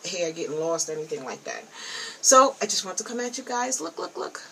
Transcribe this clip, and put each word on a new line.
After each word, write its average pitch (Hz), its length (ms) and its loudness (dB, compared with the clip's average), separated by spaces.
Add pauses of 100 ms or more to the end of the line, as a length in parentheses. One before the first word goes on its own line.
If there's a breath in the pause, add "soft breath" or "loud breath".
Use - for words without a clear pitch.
hair 175 260 -2
getting 156 280 -6
lost, 160 320 -2
anything 156 340 -6
like 117 200 -10
that. - 180 -8 (580 loud breath)
So, 262 400 10
I 208 60 0
just - 180 -2
want 185 140 -6
to 226 40 -4
come 233 160 -6
at 247 200 -4
you 254 40 -12
guys. 247 380 -2
Look, 160 160 -8
look, - 180 -8
look. - 360 -8